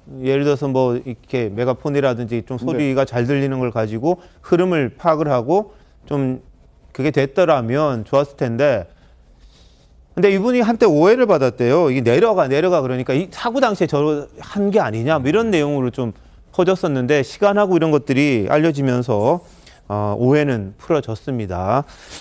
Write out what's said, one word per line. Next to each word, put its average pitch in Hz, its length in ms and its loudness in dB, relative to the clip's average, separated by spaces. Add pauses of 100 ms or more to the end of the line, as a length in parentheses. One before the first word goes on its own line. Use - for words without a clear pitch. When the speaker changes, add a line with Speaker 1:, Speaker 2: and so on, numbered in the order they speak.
(220)
Speaker 1:
예를 135 220 0
들어서 143 240 0
뭐 127 280 0
이렇게 123 520 -6
메가폰이라든지 123 1000 -4
좀 127 120 -8
Speaker 2:
네. 117 60 -10
Speaker 1:
소리가 135 420 0
잘 120 200 -2
들리는 135 320 -2
걸 127 140 -4
가지고 113 480 -4 (220)
흐름을 170 560 0
파악을 156 320 0
하고 143 420 -2 (340)
좀 131 340 -4 (520)
그게 143 180 -4
됐더라면 139 920 0
좋았을 143 320 0
텐데 120 500 0 (1300)
근데 196 180 4
이분이 233 280 0
한때 226 240 0
오해를 202 420 4
받았대요. 135 640 2
이게 131 100 0
"내려가, 160 480 2
내려가." 160 340 2
그러니까 127 320 -4
이 170 160 -2
사고 240 300 -6
당시에 208 260 0
저 147 400 -2 (140)
한 202 300 -4
게 202 100 2
아니냐 127 400 -2
뭐 127 80 -2
이런 220 220 0
내용으로 147 400 0
좀 117 220 -6 (400)
퍼졌었는데 151 720 0
시간하고 202 540 2
이런 160 160 2
것들이 135 580 2
알려지면서, 135 920 0 (460)
어, 104 320 -4
오해는 127 600 0
풀어졌습니다. 110 1080 -4 (360)